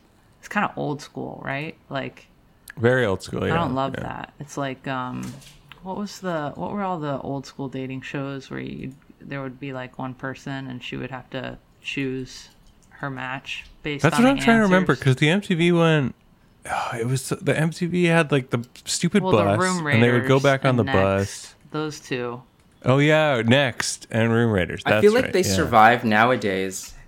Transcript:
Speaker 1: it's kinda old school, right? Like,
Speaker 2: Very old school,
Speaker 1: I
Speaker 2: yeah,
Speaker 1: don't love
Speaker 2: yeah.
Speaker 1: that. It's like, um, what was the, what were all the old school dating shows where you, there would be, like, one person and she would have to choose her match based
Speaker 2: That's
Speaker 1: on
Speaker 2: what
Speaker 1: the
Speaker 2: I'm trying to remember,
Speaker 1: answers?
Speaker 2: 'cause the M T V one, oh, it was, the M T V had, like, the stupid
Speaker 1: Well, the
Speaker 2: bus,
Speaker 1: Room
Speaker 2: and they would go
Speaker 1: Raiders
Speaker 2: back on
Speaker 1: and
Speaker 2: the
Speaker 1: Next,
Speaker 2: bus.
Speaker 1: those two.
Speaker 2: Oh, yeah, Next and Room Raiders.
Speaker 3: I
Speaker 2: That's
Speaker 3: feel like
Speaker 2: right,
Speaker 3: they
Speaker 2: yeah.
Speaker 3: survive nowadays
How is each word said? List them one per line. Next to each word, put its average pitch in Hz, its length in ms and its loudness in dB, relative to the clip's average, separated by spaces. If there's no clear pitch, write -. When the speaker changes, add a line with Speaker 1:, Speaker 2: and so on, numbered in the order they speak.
Speaker 1:
it's - 80 -20
kinda 208 280 -2
old 143 240 -6
school, - 440 -12
right? 139 320 -8
Like, 131 380 -10
Speaker 2:
Very 123 300 2
old 95 160 -2
school, 113 220 -6
Speaker 1:
I 95 40 -2
Speaker 2:
yeah, - 60 0
Speaker 1:
don't 156 200 -2
love 135 220 -4
Speaker 2:
yeah. 127 60 -8
Speaker 1:
that. - 380 -12
It's 143 160 -14
like, 135 320 -8
um, 127 440 -8
what 185 140 -10
was 202 220 -10
the, 160 380 -6
what 180 160 -8
were 202 100 -6
all 185 160 -4
the 143 220 -4
old 139 260 -8
school 139 220 -10
dating 131 340 -8
shows 139 480 -10
where 131 100 -10
you, 131 320 -10
there 139 200 -10
would 131 200 -12
be, 139 120 -10
like, 127 260 -12
one 131 160 -10
person 135 520 -10
and 123 160 -12
she - 140 -10
would 131 160 -10
have 127 180 -16
to 123 280 -10
choose 131 680 -8
her 143 200 -10
match 131 560 -10
based 147 200 -4
Speaker 2:
That's 156 160 2
Speaker 1:
on 233 60 6
Speaker 2:
what 262 40 6
Speaker 1:
the 277 100 2
Speaker 2:
I'm - 0 -
trying 226 200 4
to 220 40 4
remember, 185 300 4
Speaker 1:
answers? - 120 -2
Speaker 2:
'cause 131 120 4
the 151 140 2
M 196 120 2
T 190 120 -2
V 170 180 4
one, 160 420 4
oh, - 280 -4
it 117 80 -2
was, 127 220 -2
the - 300 -2
M 160 120 0
T 175 160 -6
V 175 180 0
had, 165 280 2
like, 131 180 0
the 120 160 -2
stupid 180 360 0
Speaker 1:
Well, 185 140 2
the 101 80 6
Speaker 2:
bus, 101 140 4
Speaker 1:
Room 180 280 0
Speaker 2:
and 120 160 4
they 120 80 6
would 123 160 2
go 135 100 6
Speaker 1:
Raiders 135 60 4
Speaker 2:
back 139 220 2
on 135 60 4
Speaker 1:
and 123 80 2
Speaker 2:
the 110 60 2
Speaker 1:
Next, 98 120 0
Speaker 2:
bus. 98 580 0
Speaker 1:
those 151 280 -6
two. 120 420 -6
Speaker 2:
Oh, 127 120 4
yeah, 147 460 4
Next 127 680 0
and 113 220 2
Room 117 180 4
Raiders. 92 360 0
Speaker 3:
I - 60 2
Speaker 2:
That's 214 100 4
Speaker 3:
feel 208 100 8
like 240 140 2
Speaker 2:
right, - 80 -4
Speaker 3:
they 180 80 4
Speaker 2:
yeah. - 120 0
Speaker 3:
survive 120 500 6
nowadays 107 880 0